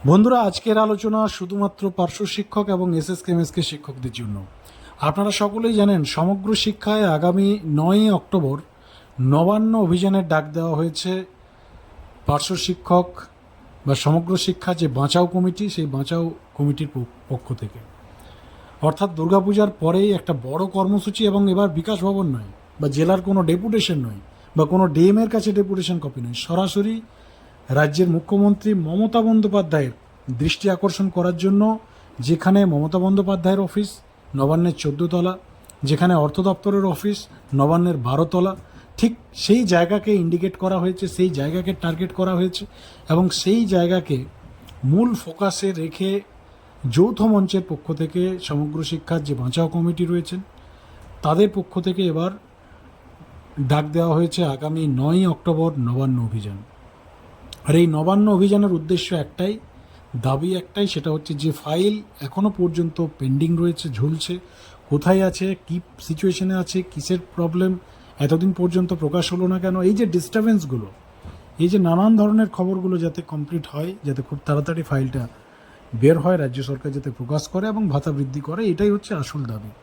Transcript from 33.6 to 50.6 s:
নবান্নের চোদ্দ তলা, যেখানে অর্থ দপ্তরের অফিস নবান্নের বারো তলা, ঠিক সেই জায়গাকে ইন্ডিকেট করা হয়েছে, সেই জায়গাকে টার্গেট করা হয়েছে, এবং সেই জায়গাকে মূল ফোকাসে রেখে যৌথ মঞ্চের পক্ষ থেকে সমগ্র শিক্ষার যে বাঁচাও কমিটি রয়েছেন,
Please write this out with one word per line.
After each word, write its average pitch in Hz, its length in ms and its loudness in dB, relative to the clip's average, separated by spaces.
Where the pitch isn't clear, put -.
নবান্নের 160 380 2
চোদ্দ 151 340 -4
তলা, 180 300 -2
যেখানে 160 320 4
অর্থ 147 240 2
দপ্তরের 196 460 0
অফিস 196 420 -2
নবান্নের 165 420 4
বারো 135 280 0
তলা, 180 300 0
ঠিক 233 180 0
সেই 233 300 2
জায়গাকে 190 500 2
ইন্ডিকেট 175 440 0
করা 185 220 0
হয়েছে, 185 280 -2
সেই 180 220 0
জায়গাকে 160 440 -2
টার্গেট 170 400 -4
করা 185 220 0
হয়েছে, 185 300 -2
এবং 175 200 4
সেই 220 360 2
জায়গাকে 175 600 0
মূল 202 320 4
ফোকাসে 196 560 -4
রেখে 185 500 -4
যৌথ 196 300 4
মঞ্চের 196 480 4
পক্ষ 160 240 -6
থেকে 180 460 -2
সমগ্র 147 440 -4
শিক্ষার 160 400 -4
যে 143 120 -4
বাঁচাও 127 320 -2
কমিটি 170 380 0
রয়েছেন, 175 340 -4